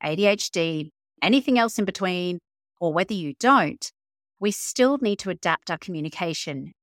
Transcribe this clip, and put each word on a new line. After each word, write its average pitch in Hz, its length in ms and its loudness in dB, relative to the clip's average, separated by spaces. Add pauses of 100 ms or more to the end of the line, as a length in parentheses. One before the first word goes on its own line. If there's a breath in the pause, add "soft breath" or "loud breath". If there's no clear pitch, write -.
A 156 140 -2
D 202 100 4
H 202 240 2
D, 160 420 -2 (300)
anything 247 360 4
else 233 200 2
in 208 80 2
between, 180 540 -2 (380)
or 165 140 0
whether 180 220 0
you 156 260 -4
don't, 226 500 2 (480)
we 208 120 0
still 262 500 0
need 202 200 0
to 190 100 -6
adapt 170 400 -4
our 160 80 -2
communication 156 1040 -8